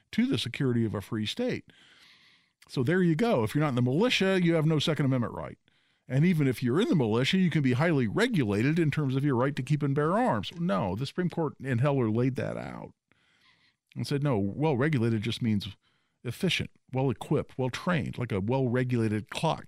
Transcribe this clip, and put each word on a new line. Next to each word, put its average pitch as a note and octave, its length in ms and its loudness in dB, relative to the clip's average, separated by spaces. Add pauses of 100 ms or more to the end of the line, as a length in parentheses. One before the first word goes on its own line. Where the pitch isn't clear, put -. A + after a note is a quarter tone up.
(120)
to A#3+ 140 0
the C4+ 100 0
security A#2+ 480 0
of G#2 100 -4
a G#2 60 -4
free A2 240 -4
state. G3+ 400 -4 (1040)
So C#3 140 -2
there F3 200 2
you E3 120 4
go. F3 300 2
If A2 100 -4
you're D3 80 2
not D3+ 80 0
in A#2+ 60 -2
the B2 60 2
militia, F#3+ 600 2
you E3 140 2
have D#3 100 2
no D#3+ 120 2
Second D3+ 280 0
Amendment B2+ 260 0
right. D2 240 -10 (520)
And C3+ 160 2
even D#3 220 4
if B2 160 0
you're B2 180 2
in C#4+ 80 0
the C#4 60 4
militia, B2+ 420 2
you F#3 140 4
can D#3 120 0
be B2 100 2
highly C#3 340 2
regulated D3 720 2
in D3+ 140 2
terms C3+ 240 -2
of C3+ 80 -2
your C#3+ 100 2
right C#3 220 0
to C3 60 -6
keep D3 200 -2
and C#3+ 100 0
bear D3+ 240 0
arms. G3 400 0
No, E3+ 380 -2
the B2 100 -4
Supreme F3+ 240 -2
Court D#3 320 -2
in B2+ 180 -2
Heller C3+ 300 2
laid B2 280 2
that A#1 200 -4
out A#1+ 360 -10 (1040)
and B2 100 -4
said, C#3+ 160 -2
no, C3+ 160 0
well-regulated A#2 840 0
just A2+ 200 -4
means G#2+ 240 0 (560)
efficient, - 480 -4 (220)
well-equipped, C3 680 -2
well-trained, C3 600 -4
like A#2+ 120 -6
a G#2 80 -2
well-regulated A#2+ 920 0
clock - 380 -2